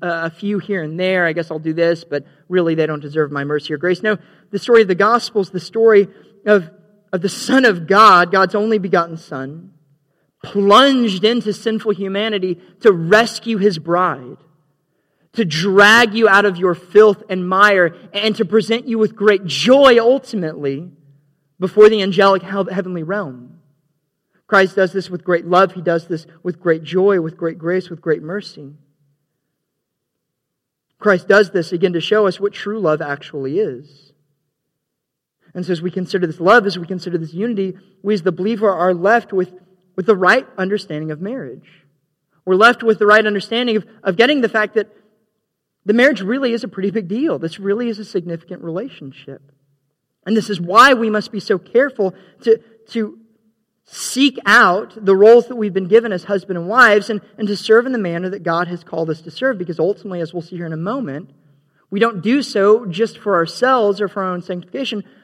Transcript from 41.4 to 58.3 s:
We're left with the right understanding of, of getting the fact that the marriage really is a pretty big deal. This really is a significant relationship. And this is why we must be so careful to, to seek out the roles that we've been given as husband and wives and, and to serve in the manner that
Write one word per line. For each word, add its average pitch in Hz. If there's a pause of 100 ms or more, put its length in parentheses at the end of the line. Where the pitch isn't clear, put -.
We're 185
left 233
with 226
the 214
right 214
understanding 220
of, 202 (180)
of 185
getting 269
the 226
fact 214
that 208 (960)
the 202
marriage 240
really 240
is 233
a -
pretty 190
big 202
deal. 220
This 160
really 202
is 214
a 208
significant 170
relationship. 160 (840)
And 220
this 208
is 185
why 220
we 226
must 208
be 202
so -
careful 233 (280)
to, 226 (300)
to 220 (640)
seek -
out 202
the 196
roles 233
that 247
we've 208
been 190
given 226
as 180
husband 196
and 170
wives 214
and, 208 (180)
and 220
to 202
serve 233
in 262
the 247
manner 180
that 190